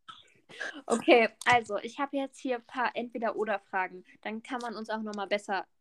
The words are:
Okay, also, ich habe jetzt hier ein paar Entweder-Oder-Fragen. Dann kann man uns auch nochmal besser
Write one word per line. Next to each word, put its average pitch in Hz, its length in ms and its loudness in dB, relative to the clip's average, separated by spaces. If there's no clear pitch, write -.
Okay, 226 420 6
also, 226 320 4
ich 233 200 -8
habe 285 180 -2
jetzt 269 220 -4
hier 247 180 -2
ein 233 100 -14
paar 247 280 -2
Entweder-Oder-Fragen. 208 1080 -2
Dann 214 220 -6
kann 254 180 -6
man 233 160 -6
uns 220 140 -8
auch 220 120 -2
nochmal 208 240 -6
besser 202 400 -2